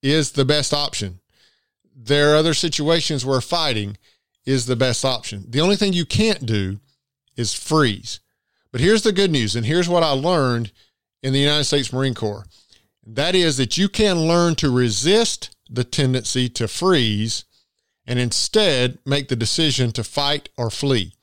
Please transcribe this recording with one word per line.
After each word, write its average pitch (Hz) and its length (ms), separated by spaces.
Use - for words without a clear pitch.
is 147 300
the 139 120
best 147 300
option. 107 460
There 147 360
are 151 40
other 160 180
situations 156 720
where 131 160
fighting 117 560
is 131 200
the 123 100
best 123 280
option. 117 440
The 127 120
only 190 160
thing 196 160
you 175 140
can't 208 400
do 101 340
is 113 160
freeze. - 680
But 120 80
here's 214 220
the 214 100
good 190 180
news, 113 240
and 117 120
here's 170 220
what 175 140
I 156 80
learned 135 600
in 131 100
the 135 80
United 147 240
States 135 280
Marine 131 220
Corps. 104 320
That 143 300
is 165 240
that - 180
you 190 120
can 185 380
learn 170 300
to 147 140
resist 123 840
the 120 160
tendency 127 640
to 113 180
freeze 113 760
and 123 120
instead 127 880
make 139 240
the 135 80
decision 123 560
to 113 120
fight 147 520
or 117 140
flee. 123 420